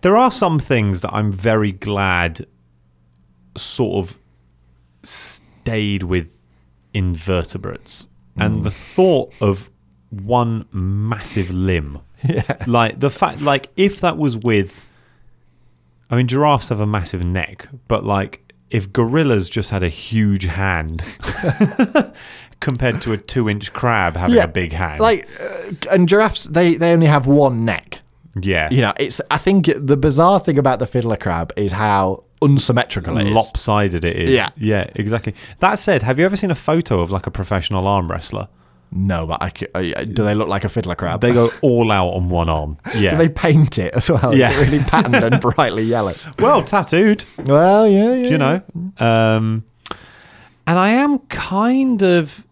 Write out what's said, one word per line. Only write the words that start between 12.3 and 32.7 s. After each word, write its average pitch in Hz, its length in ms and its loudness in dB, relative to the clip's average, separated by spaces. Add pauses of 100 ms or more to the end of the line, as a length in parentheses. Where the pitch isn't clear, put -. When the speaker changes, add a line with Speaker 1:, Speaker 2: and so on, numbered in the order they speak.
Speaker 1:
Like, 117 340 0
the 139 120 0
fact, - 300 -2
like, 139 360 0
if 196 240 0
that 165 160 0
was 143 180 -2
with, 104 480 0 (1300)
I 117 60 -2
mean, 127 120 2
giraffes 139 420 2
have 110 100 -2
a 104 80 0
massive 98 360 -4
neck, 87 440 -4 (200)
but, 104 180 0
like, 98 380 -2 (280)
if 98 200 -2
gorillas 120 580 2
just 107 200 -4
had 95 140 -2
a 90 60 0
huge 101 560 -2
hand 82 580 -4 (800)
<laughs> - 760 -4
compared 123 440 -2
to 113 100 -2
a 104 40 -4
two-inch 104 540 -4
crab 101 440 0
having 92 220 2
Speaker 2:
Yeah, 98 80 6
Speaker 1:
a - 20 -6
big 82 260 -4
hand. 80 260 -4
Speaker 2:
like, 220 280 0 (120)
uh, - 340 -10 (180)
and 180 180 4
giraffes, 202 360 2
they, 170 300 2
they 165 160 2
only 165 160 4
have 143 200 4
one 139 380 4
neck. - 360 -6 (380)
Speaker 1:
Yeah. 87 320 0
Speaker 2:
You 127 100 4
know, 101 180 0
it's, - 300 -4
I 139 80 2
think 185 400 2
the 143 200 2
bizarre 156 420 4
thing 147 180 0
about 131 220 2
the 127 80 -2
fiddler 117 300 -2
crab 85 380 -4
is 101 180 -2
how 98 500 0 (180)
unsymmetrical 117 800 0